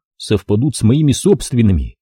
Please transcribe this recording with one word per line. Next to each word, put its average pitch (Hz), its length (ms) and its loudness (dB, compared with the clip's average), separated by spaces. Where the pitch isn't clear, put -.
совпадут 110 600 -2
с - 60 -6
моими 139 300 2
собственными. 113 880 0